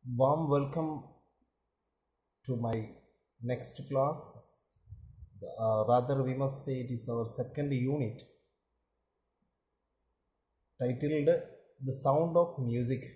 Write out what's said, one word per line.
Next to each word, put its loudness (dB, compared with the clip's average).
Warm 4
welcome 0
to -2
my -4
next 4
class. 2
Uh, 2
rather, 4
we -2
must -4
say -4
it -8
is -6
our -2
second -4
unit, -2
titled 0
The -4
Sound 2
of 2
Music. -2